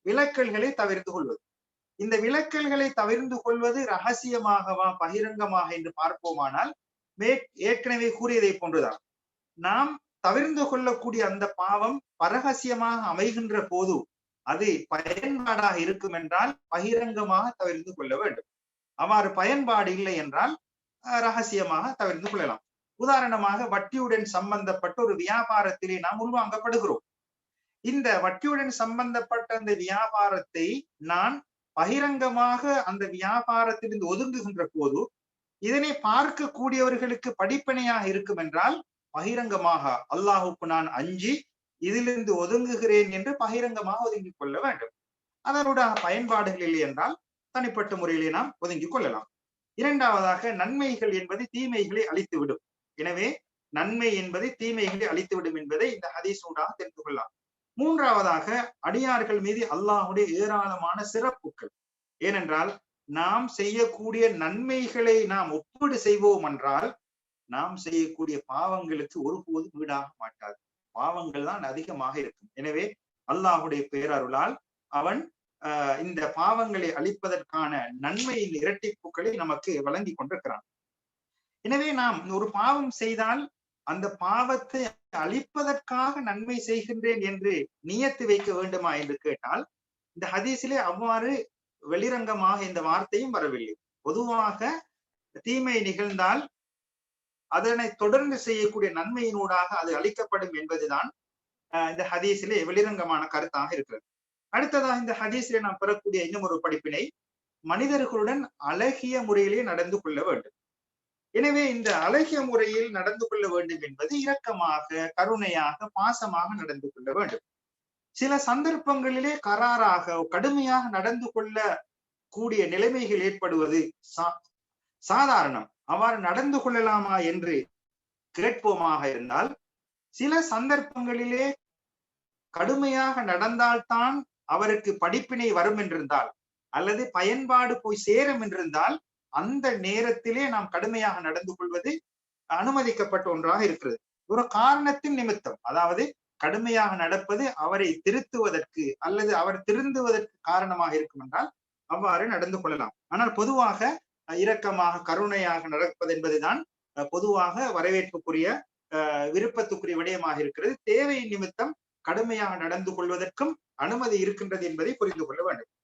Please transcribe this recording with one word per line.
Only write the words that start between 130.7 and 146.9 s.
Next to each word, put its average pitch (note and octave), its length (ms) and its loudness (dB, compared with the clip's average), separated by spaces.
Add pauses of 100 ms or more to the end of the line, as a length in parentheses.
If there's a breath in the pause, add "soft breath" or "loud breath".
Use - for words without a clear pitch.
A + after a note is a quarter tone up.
கடுமையாக C4 760 0
நடந்தால்தான் A#3 1000 2 (200)
அவருக்கு G#3 540 0
படிப்பினை A#3 540 0
வரும் G3 260 4
என்றிருந்தால், F#3+ 540 -2 (380)
அல்லது G#3 420 -2
பயன்பாடு A#3+ 720 2
போய் G#3+ 140 -2
சேரும் B3 460 4
என்றிருந்தால், F#3 560 0 (320)
அந்த A#3+ 480 -2
நேரத்திலே A#3 720 0
நாம் G#3 220 -2
கடுமையாக G#3 500 -2
நடந்து F3 360 -4
கொள்வது F3+ 460 -4 (440)
அனுமதிக்கப்பட்ட G#3+ 840 0
ஒன்றாக E3 340 2
இருக்கிறது. C#3+ 360 0 (260)
ஒரு A#3 220 2
காரணத்தின் C#4+ 640 4
நிமித்தம், A3+ 480 -2
அதாவது, E3+ 540 2 (200)
கடுமையாக G#3+ 600 2